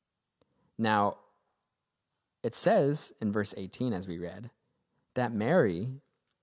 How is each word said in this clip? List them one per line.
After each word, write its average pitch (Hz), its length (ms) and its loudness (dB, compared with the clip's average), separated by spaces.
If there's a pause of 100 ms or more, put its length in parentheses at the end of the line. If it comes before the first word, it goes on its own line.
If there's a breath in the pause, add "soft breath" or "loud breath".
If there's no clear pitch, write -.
(760)
Now, 107 420 2 (1200)
it 117 140 -4
says 156 640 2
in 107 100 0
verse 104 260 -2
eighteen, 113 360 -4
as 95 160 -6
we 85 100 -6
read, 95 320 -10 (640)
that 120 180 -2
Mary 120 680 2 (420)